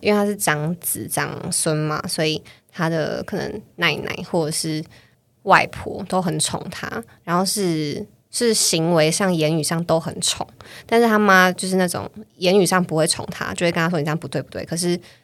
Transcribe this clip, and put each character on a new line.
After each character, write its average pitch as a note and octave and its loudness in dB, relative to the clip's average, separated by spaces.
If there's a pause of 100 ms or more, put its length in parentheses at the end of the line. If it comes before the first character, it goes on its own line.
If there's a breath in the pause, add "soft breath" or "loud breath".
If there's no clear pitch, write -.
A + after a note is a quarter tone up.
因 G#3 2
为 G#3 4
他 G3+ 2
是 G3+ -2
长 D#3 -2
子 - -6
长 D3 -4 (140)
孙 D#3+ 0
嘛， D3+ -2
所 E3+ -2
以 D#3 -2 (300 soft breath)
他 E3 -2
的 D#3+ -2
可 - -8
能 E3+ -6 (160)
奶 E3 0
奶 - -8 (140)
或 E3+ 0
者 D3+ -4
是 D#3 -4 (600 soft breath)
外 F3+ 6
婆 - -10
都 F#3 0
很 D#3+ -2
宠 - -4
他， - -10 (220 soft breath)
然 E3+ -2
后 F#3 2
是， F3+ -2 (240)
是 A#3 2
行 E3+ 2
为 D#3 6
上、 F#3 0
言 D#3+ 2
语 - 0
上 E3 -2
都 D#3+ 2
很 - -6
宠。 - -4 (400 loud breath)
但 A3+ 4
是 A#3 6
他 G#3+ 4
妈 F#3 8
就 F#3 -6
是 F#3 -2
那 F#3 4
种 - -6 (280)
言 F3+ 2
语 G3 6
上 F3+ 2
不 D#3 -2
会 D#3 4
宠 - -2
他， - -8
就 F3+ -2
会 E3+ 2
跟 E3+ 0
他 E3 2
说 F3 0
：“你 C#3+ 0
这 D#3 -4
样 D#3 -2
不 D#3 -8
对， C#3 -4
不 - -12
对。” - -8
可 E3 -6
是 F3 0 (280 loud breath)